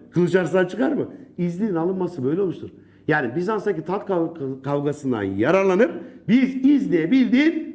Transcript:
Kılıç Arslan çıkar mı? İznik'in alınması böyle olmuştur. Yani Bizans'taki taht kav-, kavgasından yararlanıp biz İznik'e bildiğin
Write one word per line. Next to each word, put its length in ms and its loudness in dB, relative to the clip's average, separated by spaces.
Kılıç 240 0
Arslan 320 2
çıkar 260 -2
mı? 160 -4
İznik'in 360 -2
alınması 500 -2
böyle 160 0
olmuştur. 280 -4
Yani 280 0
Bizans'taki 480 -2
taht 220 -4
kav-, 560 -4
kavgasından 600 -2
yararlanıp 680 2
biz 380 4
İznik'e 440 2
bildiğin 640 2